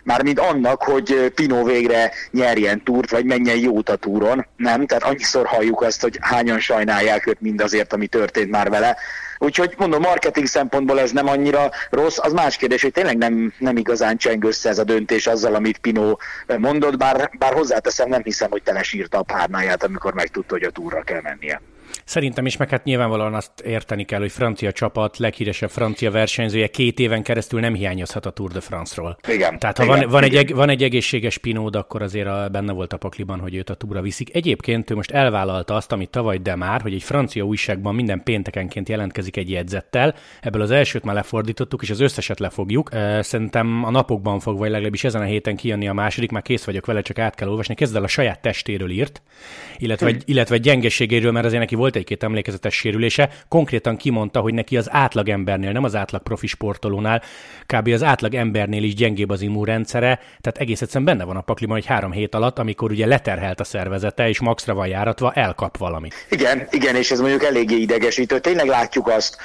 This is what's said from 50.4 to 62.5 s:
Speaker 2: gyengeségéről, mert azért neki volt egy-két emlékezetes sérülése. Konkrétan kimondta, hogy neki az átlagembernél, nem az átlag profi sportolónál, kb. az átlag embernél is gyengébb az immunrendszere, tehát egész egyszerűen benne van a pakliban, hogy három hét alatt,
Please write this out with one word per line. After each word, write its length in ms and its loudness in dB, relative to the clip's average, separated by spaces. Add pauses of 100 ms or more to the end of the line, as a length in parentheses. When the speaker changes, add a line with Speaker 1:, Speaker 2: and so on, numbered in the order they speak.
Speaker 2:
gyengeségéről, 760 4
mert 140 0
azért 140 0
neki 180 -2
volt 180 2
egy-két 260 -4
emlékezetes 520 -4
sérülése. 540 2 (200)
Konkrétan 480 0
kimondta, 440 0
hogy 140 0
neki 220 -2
az 140 0
átlagembernél, 800 0
nem 120 -2
az 100 -2
átlag 280 -4
profi 240 -6
sportolónál, 760 -2 (440)
kb. 220 0
az 140 2
átlag 320 2
embernél 480 0
is 120 0
gyengébb 360 0
az 100 -2
immunrendszere, 720 0 (260)
tehát 180 -6
egész 240 -2
egyszerűen 220 -2
benne 200 2
van 120 -6
a 40 -6
pakliban, 360 -4
hogy 100 -4
három 260 -2
hét 220 -4
alatt, 240 0